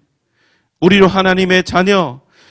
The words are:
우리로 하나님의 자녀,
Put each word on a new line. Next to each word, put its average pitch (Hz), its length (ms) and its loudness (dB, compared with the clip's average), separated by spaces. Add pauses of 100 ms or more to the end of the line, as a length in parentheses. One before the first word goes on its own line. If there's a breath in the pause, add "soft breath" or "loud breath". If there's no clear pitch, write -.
(800)
우리로 190 260 4
하나님의 185 580 0
자녀, 180 580 -2 (280 soft breath)